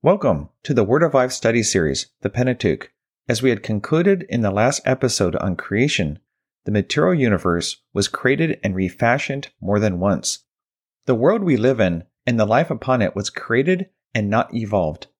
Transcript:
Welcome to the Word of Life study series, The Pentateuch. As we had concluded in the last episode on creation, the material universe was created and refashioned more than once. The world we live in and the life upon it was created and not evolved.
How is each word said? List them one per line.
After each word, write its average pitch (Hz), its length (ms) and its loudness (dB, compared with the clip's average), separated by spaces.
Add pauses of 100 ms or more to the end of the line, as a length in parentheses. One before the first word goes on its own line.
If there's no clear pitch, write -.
(180)
Welcome 78 320 -2 (140)
to 147 100 -4
the 113 100 4
Word 135 200 4
of 160 100 0
Life 127 180 4
study 117 300 0
series, 82 460 0 (140)
The 104 100 -4
Pentateuch. 123 600 -2 (380)
As 117 140 0
we 131 80 4
had 110 100 -2
concluded 170 680 0
in 120 120 -2
the 104 80 2
last 110 340 0
episode 110 520 0
on 92 200 -2
creation, 98 640 -2 (480)
the 104 60 -4
material 151 420 0
universe 92 720 0 (100)
was 101 140 0
created 147 560 0
and 101 100 -2
refashioned 120 760 -2 (120)
more 101 180 0
than 98 200 0
once. 95 400 -2 (680)
The 131 80 2
world 180 300 2
we 156 120 2
live 117 240 2
in 87 260 0 (200)
and 120 140 0
the 104 80 2
life 135 240 2
upon 123 320 -2
it 87 120 -2
was 104 140 -6
created 175 600 -2 (260)
and 107 120 -2
not 110 280 0
evolved. 101 500 -2 (140)